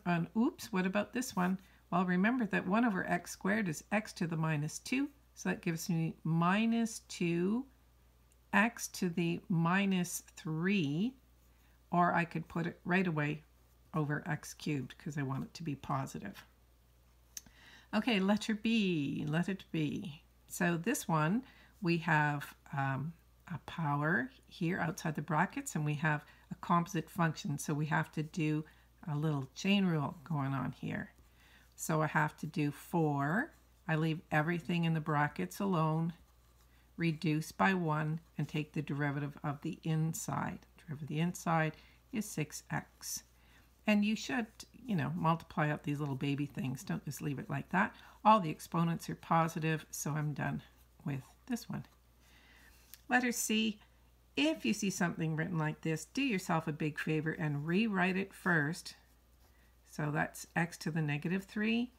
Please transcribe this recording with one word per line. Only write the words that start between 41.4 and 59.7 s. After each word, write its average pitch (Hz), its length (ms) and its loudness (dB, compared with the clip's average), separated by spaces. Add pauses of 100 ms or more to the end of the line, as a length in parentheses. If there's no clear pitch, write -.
is 214 140 -4
six - 440 -6
x. - 540 -8 (640)
And 208 140 4
you 214 140 0
should, 254 300 -2 (380)
you 214 120 0
know, 143 180 0
multiply 165 540 2
out 147 140 -2
these 147 180 -2
little 139 140 -2
baby 143 300 0
things. 135 380 -6
Don't - 220 -4
just - 160 -8
leave 147 180 -4
it - 100 -10
like 143 200 -4
that. 208 260 2 (300)
All 214 160 8
the 160 80 -2
exponents 170 600 -2
are 170 60 -4
positive, 160 760 0
so - 200 -6
I'm 151 220 -2
done 147 280 -4 (440)
with 139 160 -4 (240)
this - 240 -8
one. - 160 -6 (1200)
Letter 247 240 4
C, 220 480 0 (560)
if 311 300 2
you 220 80 2
see 196 160 0
something 165 480 0
written 165 200 -2
like 156 220 0
this, 160 240 -2
do - 180 -4
yourself 180 460 0
a 156 60 -2
big 151 260 -4
favor 156 320 0
and 147 340 -2
rewrite 185 520 2
it 196 160 -4
first. 165 640 0 (920)